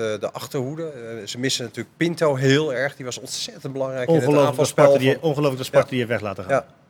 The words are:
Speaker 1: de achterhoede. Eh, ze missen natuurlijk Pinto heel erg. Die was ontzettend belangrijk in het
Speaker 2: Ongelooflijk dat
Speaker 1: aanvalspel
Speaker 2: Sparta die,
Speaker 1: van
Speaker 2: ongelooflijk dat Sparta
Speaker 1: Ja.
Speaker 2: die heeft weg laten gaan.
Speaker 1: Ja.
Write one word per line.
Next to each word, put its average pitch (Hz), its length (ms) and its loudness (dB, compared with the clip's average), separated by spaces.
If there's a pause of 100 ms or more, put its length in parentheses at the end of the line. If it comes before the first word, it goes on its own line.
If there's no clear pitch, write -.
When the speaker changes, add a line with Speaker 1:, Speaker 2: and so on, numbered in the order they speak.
(200)
Speaker 1:
de 107 120 -4
achterhoede. 135 580 -8
Eh, 113 360 -12
ze 120 120 -10
missen 127 260 -2
natuurlijk 113 320 -12
Pinto 165 380 0
heel 139 400 2
erg. 135 220 -4
Die 135 80 -14
was 123 160 -10
ontzettend 143 520 -10
belangrijk 131 360 -4
in 165 60 6
het 151 80 4
Speaker 2:
Ongelooflijk 143 340 4
dat 151 40 -2
Speaker 1:
aanvalspel 147 240 4
Speaker 2:
Sparta 139 200 8
die, 135 80 6
Speaker 1:
van - 100 -2
Speaker 2:
ongelooflijk 143 340 0
dat 127 100 -8
Sparta 131 200 2
Speaker 1:
Ja. - 40 -12
Speaker 2:
die 131 160 -2
heeft 110 40 -6
weg 113 100 0
laten 101 240 -8
gaan. 95 80 -2
Speaker 1:
Ja. 131 140 0 (240)